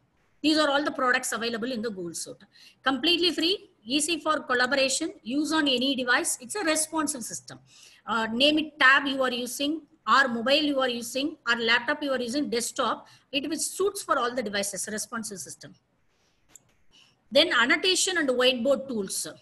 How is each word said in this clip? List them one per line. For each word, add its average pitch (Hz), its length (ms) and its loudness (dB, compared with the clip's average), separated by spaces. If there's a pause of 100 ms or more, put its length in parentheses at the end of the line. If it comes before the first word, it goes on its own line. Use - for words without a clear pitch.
(400)
These 302 180 4
are 294 120 4
all 277 120 2
the 302 100 -2
products 254 400 0
available 233 380 -4
in 233 120 -6
the 240 80 -4
Google 175 240 -8
Suite. - 300 -12 (380)
Completely 330 500 2
free, 339 380 -2 (140)
easy 294 340 0
for 311 220 0
collaboration, 269 720 0 (100)
use 285 300 -2
on 311 160 2
any 262 260 2
device. 254 460 0
It's 240 140 -12
a 415 100 -4
responsive 311 580 -2
system. 160 360 -12 (480)
Uh, 220 260 -2
name 285 260 4
it - 220 -4
tab 277 260 6
you 269 160 -2
are 247 80 2
using, 277 520 -4 (260)
or 262 180 6
mobile 254 440 2
you 269 100 0
are 262 80 2
using, 262 480 -4 (120)
or 233 80 4
laptop 240 460 2
you 285 80 -2
are 254 100 0
using, 247 300 -2
desktop, 233 560 -2 (240)
it 277 180 -2
will 320 80 -4
suits - 460 -2
for 311 160 2
all 240 160 -2
the 254 80 -2
devices, 202 480 -4
responsive 214 480 -8
system. - 340 -16 (1600)
Then 320 220 4
annotation 339 640 2
and 302 100 0
whiteboard 254 600 2
tools. 202 400 -6 (140)